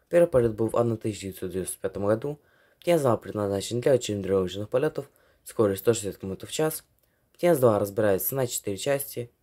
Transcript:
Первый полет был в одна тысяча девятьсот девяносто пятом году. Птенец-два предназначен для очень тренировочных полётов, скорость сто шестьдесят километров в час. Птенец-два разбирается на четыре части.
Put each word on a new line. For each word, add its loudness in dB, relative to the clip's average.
Первый 4
полет 2
был 0
в -4
одна 2
тысяча -6
девятьсот -8
девяносто -6
пятом -4
году. -2
Птенец-два 2
предназначен -4
для 4
очень 0
тренировочных 0
полётов, -2
скорость 0
сто 4
шестьдесят -6
километров -10
в -18
час. -2
Птенец-два 4
разбирается 0
на -2
четыре -6
части. -4